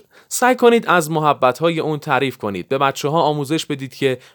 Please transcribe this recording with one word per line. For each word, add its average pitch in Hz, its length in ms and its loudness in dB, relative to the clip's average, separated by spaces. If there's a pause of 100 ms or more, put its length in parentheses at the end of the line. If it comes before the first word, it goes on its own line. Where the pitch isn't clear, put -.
(280)
سعی 254 280 0
کنید 233 300 4
از 160 240 2
محبت‌های 156 680 0
اون 151 180 -2
تعریف 135 400 -2
کنید. 98 300 -6
به 135 100 -2
بچه‌ها 143 440 0
آموزش 151 440 -2
بدید 135 280 -8
که 131 240 -2 (160)